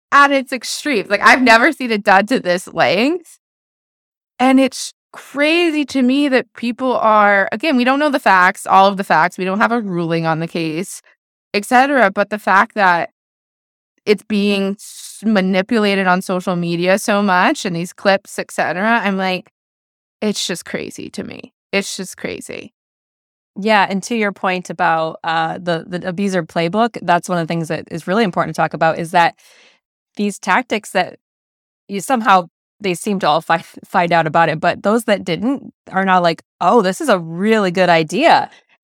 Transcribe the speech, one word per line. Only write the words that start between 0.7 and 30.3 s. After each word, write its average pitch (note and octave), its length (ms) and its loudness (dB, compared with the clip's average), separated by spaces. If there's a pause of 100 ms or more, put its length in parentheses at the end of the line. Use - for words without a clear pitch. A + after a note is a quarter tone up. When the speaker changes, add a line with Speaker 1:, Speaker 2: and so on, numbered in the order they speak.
Speaker 1:
Like, G3+ 140 0
I've A#3+ 180 4
never A#3+ 320 6
seen B3 200 -6
it G#3 120 -2
done G3 220 6
to - 140 0
this F3+ 280 -2
length. G#3+ 680 0 (1000)
And C4 220 4
it's - 320 -2 (220)
crazy D4+ 720 0
to C4+ 160 -2
me C#4 260 2
that B3+ 240 0
people A#3+ 440 -4
are, G#3 560 4
again, D4 240 -2
we A#3+ 80 2
don't C4+ 140 2
know D4 120 0
the C4 100 0
facts, F#3+ 460 2
all F#3+ 200 6
of G3 120 0
the G3 60 -6
facts. F3 340 0
We F#3 80 -4
don't F#3+ 140 -2
have A3 120 2
a A#3+ 80 0
ruling E3+ 460 -4
on D#3+ 140 -2
the E3 60 -4
case, E3 540 -8 (540)
et G3+ 100 -2
cetera. B3+ 460 4
But G3+ 180 -2
the G#3+ 100 -6
fact G#3 360 2
that F3+ 360 2 (920)
it's G#3 180 2
being G3+ 500 -2
s-, - 520 -18
manipulated G3 800 0
on F#3 140 2
social F#3 360 -4
media F3 420 0
so G3+ 240 -2
much G3+ 420 0
and F3+ 100 -6
these E3+ 200 -8
clips, G3 440 -2
et F#3 120 -10
cetera, F#3+ 520 -2
I'm G3 140 -2
like, F#3+ 340 -6 (720)
it's G#3+ 260 -4
just - 200 -10
crazy - 440 -12
to - 140 -12
me. - 300 -18 (180)
It's G3 240 -4
just - 220 -14
crazy. - 560 -12 (840)
Speaker 2:
Yeah, G#3 280 2
and F#3 160 -4
to A#3+ 100 -6
your G#3 160 -2
point F#3 380 -6
about, E3 560 -2
uh, E3 340 -4
the, F3 300 -4
the F3 180 -8
abuser F#3 380 -4
playbook, F#3 580 -2
that's F3 260 0
one F3+ 100 -2
of D#3+ 100 -4
the - 20 -8
things E3 180 -4
that D#3+ 220 -6
is E3 160 -10
really G#3 180 0
important D#3+ 300 -2
to F3 60 -4
talk D#3+ 140 -2
about E3 240 0
is E3 140 -8
that E3+ 240 2 (800)
these G3+ 220 -4